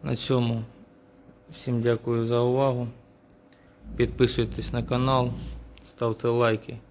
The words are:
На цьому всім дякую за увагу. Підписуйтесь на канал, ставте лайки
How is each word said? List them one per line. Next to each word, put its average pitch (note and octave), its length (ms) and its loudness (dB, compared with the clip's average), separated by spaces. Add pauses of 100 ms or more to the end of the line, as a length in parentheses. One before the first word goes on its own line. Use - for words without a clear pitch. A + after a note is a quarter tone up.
На C3 120 -2
цьому A#2 480 0 (880)
всім A#2+ 300 -4
дякую A#2 440 0
за A#2+ 140 2
увагу. B2 480 2 (1080)
Підписуйтесь A#2+ 760 0
на A#2+ 100 -2
канал, B2+ 480 2 (520)
ставте - 440 -4
лайки A#2 500 2 (140)